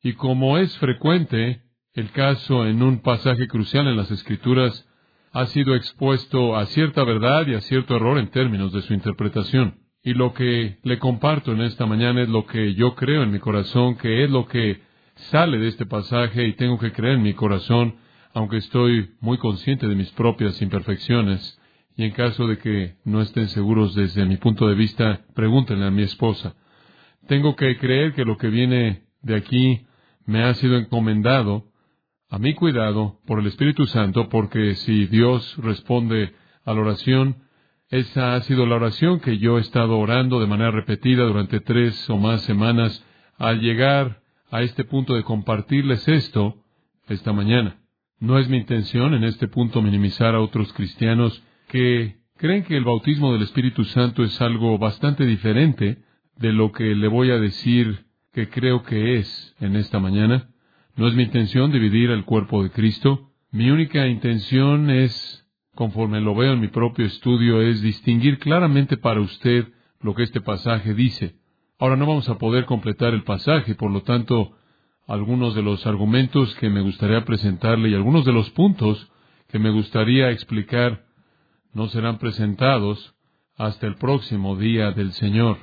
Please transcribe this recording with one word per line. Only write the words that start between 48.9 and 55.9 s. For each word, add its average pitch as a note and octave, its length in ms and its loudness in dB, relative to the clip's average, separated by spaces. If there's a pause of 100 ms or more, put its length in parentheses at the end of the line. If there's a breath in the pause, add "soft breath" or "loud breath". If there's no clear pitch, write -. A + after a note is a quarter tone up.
en A2 100 2
este A2+ 240 -2
punto A#2+ 320 -2
minimizar G2+ 540 2
a A2 80 2
otros G#2+ 320 -2
cristianos A2+ 680 0 (260 soft breath)
que B2 480 0 (200)
creen F3+ 280 0
que D#3+ 120 -4
el C3 80 0
bautismo C3+ 480 0
del A2 80 0
Espíritu A#2+ 440 0
Santo B2 380 0
es A2 200 -2
algo A#2 340 0
bastante C3+ 480 -2
diferente A2 800 0 (340 soft breath)